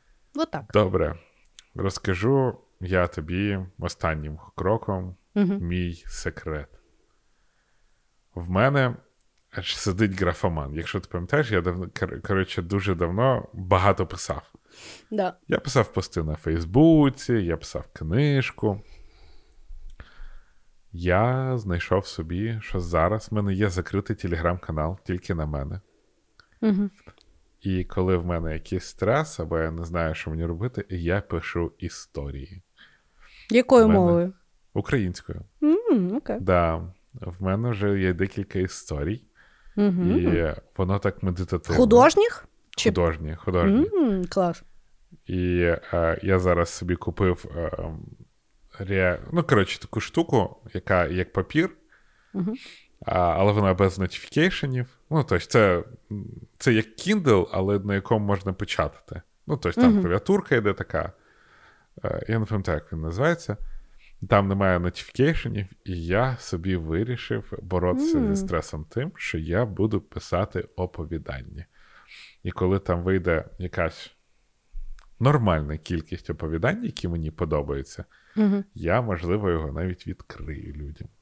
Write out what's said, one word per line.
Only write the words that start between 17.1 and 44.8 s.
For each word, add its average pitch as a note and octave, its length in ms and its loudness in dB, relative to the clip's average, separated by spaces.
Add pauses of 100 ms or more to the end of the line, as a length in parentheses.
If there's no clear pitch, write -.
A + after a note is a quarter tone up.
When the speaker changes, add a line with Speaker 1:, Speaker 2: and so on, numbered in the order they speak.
Speaker 2:
я E2+ 240 0
писав - 260 -10 (100)
книжку. A2 880 0 (2250)
Я A#2+ 640 2
знайшов F#2 500 -2
собі, F#2+ 540 -6
що - 180 -6
зараз F2 520 0
в G#2+ 40 -2
мене G2+ 180 0
є G2+ 160 2
закритий F#2+ 460 -2
Telegram-канал E2+ 880 -2
тільки F#2 320 -6
на D#2+ 100 -2
мене. D2+ 340 -6 (840)
Speaker 1:
Мгм. G3+ 280 2 (720)
Speaker 2:
І F#2 220 -2
коли F#2 340 2
в E2+ 80 -4
мене E2 280 -2
якийсь E2 320 -6
стрес, C#3+ 540 -2
або E2 200 -2
я D#2+ 120 0
не E2 140 -6
знаю, E2 300 -2
що - 160 -10
мені D#2+ 140 -4
робити, E2+ 440 -4
я F2+ 320 -2
пишу E2+ 560 -4
історії. C#2+ 840 -10 (880)
Speaker 1:
Якою A#3+ 360 8
Speaker 2:
В - 20 8
мене G#3 120 8
Speaker 1:
мовою? F3 340 4 (400)
Speaker 2:
Українською. G2 680 -2 (220)
Speaker 1:
М, D4 540 4
окей. - 220 -6
Speaker 2:
Да. F2 360 4 (380)
В F#2 300 -10
мене G2+ 260 0
вже G2+ 300 0
є F#2 140 2
декілька F#2+ 460 -4
історій. F2+ 600 -4 (540)
Speaker 1:
Мгм. F#3+ 420 2
Speaker 2:
І E2 360 2 (240)
воно F#2+ 220 0
так - 240 -2
медитативно. F2+ 580 0
Speaker 1:
Художніх? C4 640 6 (300)
Чи - 120 0
Speaker 2:
Художні, D#2+ 460 0
художні. C3+ 580 4
Speaker 1:
М, A3 360 2
клас. F3 340 -2 (600)